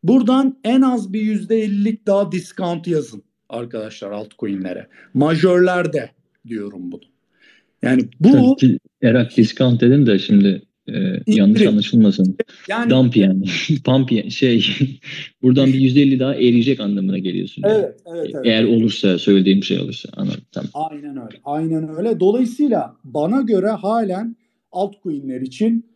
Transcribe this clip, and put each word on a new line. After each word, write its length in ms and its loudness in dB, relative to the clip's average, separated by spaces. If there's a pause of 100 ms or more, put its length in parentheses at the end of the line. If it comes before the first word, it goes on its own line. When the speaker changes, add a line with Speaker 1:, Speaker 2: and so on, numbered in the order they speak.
Speaker 1:
Buradan 600 2
en 180 2
az 320 -2
bir 80 -4
yüzde 420 -2
ellilik 440 -2
daha 240 0
discount 560 -8
yazın 360 -6 (260)
arkadaşlar 640 -12
altcoin'lere. 760 -8 (260)
Majörlerde 960 0 (380)
diyorum 440 -12
bunu. 100 -16 (840)
Yani 200 0 (160)
bu 120 6
Speaker 2:
Tabii 240 6
ki 240 2 (220)
Erak 360 2
discount 440 2
dedin 240 4
de 140 4
şimdi, 420 2 (260)
e, 60 -12
Speaker 1:
İndirim. 440 -2
Speaker 2:
yanlış 280 4
anlaşılmasın. 720 2 (320)
Speaker 1:
Yani 200 -2
Speaker 2:
Dump 280 4
yani. 280 2 (200)
<laughs> 200 -2
Pump 260 2
ya-, 180 -2
şey, 360 0 (400)
<laughs> 360 -16
buradan 260 4
bir 120 2
yüzde 220 4
elli 180 2
daha 160 -2
eriyecek 440 2
anlamına 380 -4
geliyorsun 480 -8
yani. 120 2
Speaker 1:
Evet, 240 -4 (140)
evet, 180 -8
evet. 120 -8
Speaker 2:
Eğer 180 2
olursa, 560 0
söylediğim 440 2
şey 160 -4
olursa. 340 -10
Anladım, 280 -8 (100)
tamam. 220 -10
Speaker 1:
Aynen 440 -12
öyle, 260 -18
aynen 540 -6
öyle. 220 -2
Dolayısıyla 840 0
bana 380 -2
göre 280 0
halen 680 -4 (360)
altcoin'ler 680 -8
için 540 -4